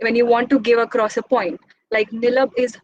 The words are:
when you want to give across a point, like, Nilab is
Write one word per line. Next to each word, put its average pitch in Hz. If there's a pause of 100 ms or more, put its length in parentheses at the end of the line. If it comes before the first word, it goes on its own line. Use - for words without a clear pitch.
when 226
you 240
want 240
to 277
give 233
across 226
a 233
point, 208 (300)
like, 214
Nilab 247
is 247